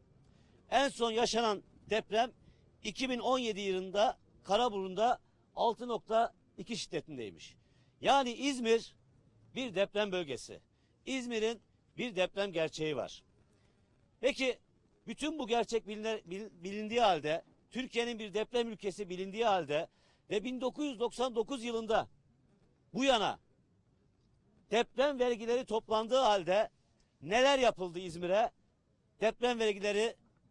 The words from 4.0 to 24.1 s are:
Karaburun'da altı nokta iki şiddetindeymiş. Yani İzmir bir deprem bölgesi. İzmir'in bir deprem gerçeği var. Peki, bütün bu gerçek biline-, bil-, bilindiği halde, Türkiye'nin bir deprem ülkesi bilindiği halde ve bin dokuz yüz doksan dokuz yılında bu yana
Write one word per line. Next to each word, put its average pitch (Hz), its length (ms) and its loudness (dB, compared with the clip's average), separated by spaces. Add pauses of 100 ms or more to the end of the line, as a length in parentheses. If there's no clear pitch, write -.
Karaburun'da 202 760 2 (360)
altı 226 320 0
nokta 226 460 0 (240)
iki 208 200 -8
şiddetindeymiş. 127 760 -8 (460)
Yani 247 320 4
İzmir 233 640 0 (600)
bir 233 200 -6
deprem 202 360 0
bölgesi. 135 500 -6 (440)
İzmir'in 240 560 -2 (360)
bir 220 180 -6
deprem 190 360 -2
gerçeği 156 440 -2
var. 101 280 -8 (1000)
Peki, 262 380 0 (480)
bütün 302 320 -6
bu 247 80 -4
gerçek 226 400 -2
biline-, 214 380 -6
bil-, 175 380 -10
bilindiği 214 380 -2
halde, 165 420 4 (280)
Türkiye'nin 233 480 -4
bir 208 140 -8
deprem 233 340 -2
ülkesi 202 420 -8
bilindiği 190 360 -4
halde 165 420 2 (420)
ve 196 140 0
bin 254 180 -6
dokuz 262 240 -2
yüz 247 140 -4
doksan 240 360 -2
dokuz 233 280 -2
yılında 226 440 0 (840)
bu 226 100 0
yana 202 360 4 (1300)